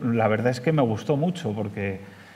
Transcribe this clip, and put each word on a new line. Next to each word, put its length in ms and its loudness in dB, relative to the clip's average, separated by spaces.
la 280 2
verdad 220 2
es 100 -4
que 100 2
me 100 4
gustó 360 0
mucho 340 -2
porque 480 -4